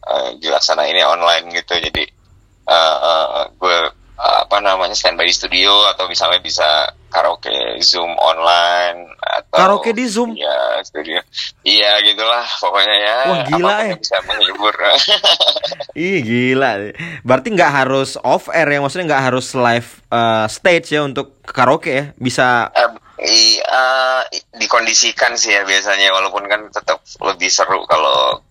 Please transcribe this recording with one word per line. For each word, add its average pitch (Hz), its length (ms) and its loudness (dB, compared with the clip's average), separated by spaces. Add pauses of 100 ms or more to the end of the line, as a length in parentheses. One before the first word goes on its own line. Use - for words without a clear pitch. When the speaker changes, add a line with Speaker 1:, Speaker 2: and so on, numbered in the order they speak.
Speaker 1:
eh, 65 360 -4
dilaksanainnya 73 640 0
online 85 480 0
gitu. 87 240 -6
Jadi, 80 320 -4 (560)
eh, 80 380 2
eh, 80 240 2 (260)
gue, 87 260 0 (380)
eh, - 240 0
apa - 200 0
namanya, 95 340 0
standby 85 320 -2
di 87 80 2
studio 90 400 0 (140)
atau 92 180 -2
misalnya - 340 -2
bisa - 480 -2 (200)
karaoke - 440 -2 (280)
Zoom 85 340 0
online 85 1040 0
atau - 400 -6
Speaker 2:
Karaoke 196 340 4
di 233 140 -2
Zoom? 226 260 -2
Speaker 1:
Iya, 73 240 -4 (260)
studio. 80 380 -8 (420)
Iya, 104 440 2
gitulah 110 400 2 (140)
pokoknya 101 380 2
ya. 104 280 0
Speaker 2:
Wah, 180 180 0
gila, 160 220 0
Speaker 1:
Apapun 208 160 2
Speaker 2:
ya. 220 80 -2
Speaker 1:
yang 175 100 -6
bisa - 240 -2
menghibur. - 520 -2 (680)
<laughs> - 540 -4
Speaker 2:
Ih, 180 240 0
gila. 127 500 2 (500)
Berarti - 280 2
nggak 175 240 4
harus 135 440 0
off 151 320 0
air 160 200 2
ya, 143 100 0
maksudnya 156 300 -4
nggak 135 160 2
harus 127 280 0
live, 120 360 2 (180)
eh, 113 400 2
stage 170 420 0
ya 151 140 0
untuk 139 380 -8
karaoke 135 500 2
ya, 135 140 -2 (100)
bisa 123 580 0
Speaker 1:
Eh, 117 180 2 (320)
i-, - 340 4
eh, 131 720 0
i-, - 140 -12 (140)
dikondisikan 117 760 0
sih 113 160 -2
ya 101 140 2
biasanya, 98 480 0
walaupun 98 340 -2
kan 104 220 -4
tetap - 320 -4 (220)
lebih 95 260 -4
seru - 380 0
kalau - 640 0